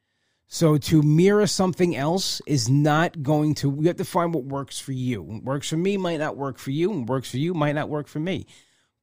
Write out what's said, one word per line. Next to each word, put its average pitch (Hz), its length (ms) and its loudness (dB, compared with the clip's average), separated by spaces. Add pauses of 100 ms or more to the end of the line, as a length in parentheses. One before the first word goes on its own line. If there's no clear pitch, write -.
(500)
So 151 280 4
to 156 240 4
mirror 180 440 6
something 180 500 0
else 165 500 -2
is 123 240 0
not 151 520 2
going 151 340 2
to, 139 140 -2
we 151 180 0
have 175 100 0
to 180 80 -4
find 170 280 -2
what 135 120 -4
works 135 340 -8
for 139 140 -8
you. 127 280 -4
What 95 220 -12
works 135 260 -4
for 160 60 -4
me 190 220 0
might 170 220 -4
not 143 180 -4
work 135 200 -6
for - 140 -8
you, 165 200 0
and 127 180 -4
works 131 220 -2
for 123 60 -6
you 165 160 -2
might 147 220 0
not 135 140 -4
work 147 180 -8
for - 120 -8
me. 156 260 -4 (580)